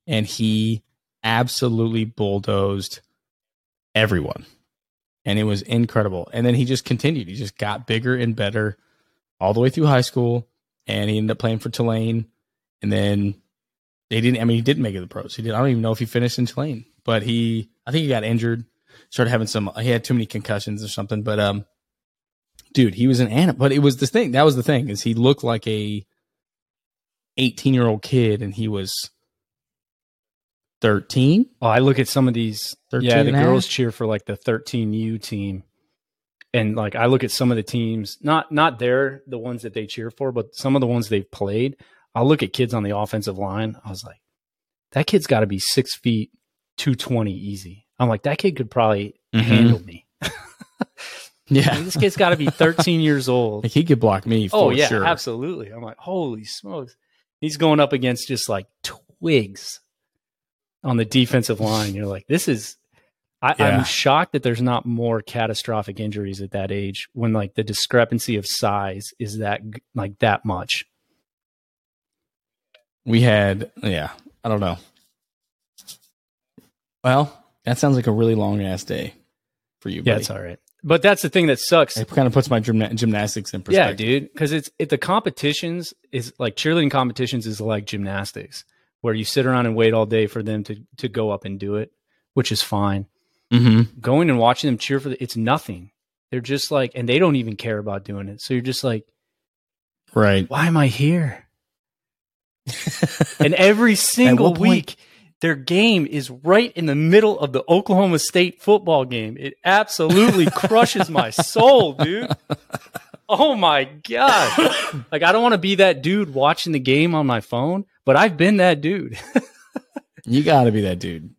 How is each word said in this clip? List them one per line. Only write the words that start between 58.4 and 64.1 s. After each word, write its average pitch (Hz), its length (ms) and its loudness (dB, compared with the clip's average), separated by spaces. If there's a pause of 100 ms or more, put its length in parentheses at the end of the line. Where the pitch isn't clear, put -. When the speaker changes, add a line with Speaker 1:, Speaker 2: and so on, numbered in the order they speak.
Speaker 2:
like, 98 180 -4 (160)
twigs - 1000 -4 (1000)
on 127 140 -2
the 113 80 2
defensive 117 560 0
line. 107 340 -2
You're 104 120 -8
like, 98 220 -10
"This 170 200 -2
is," 113 300 -4 (640)
I, 139 160 2
Speaker 1:
Yeah. 143 180 2
Speaker 2:
I'm - 80 2
shocked 147 480 0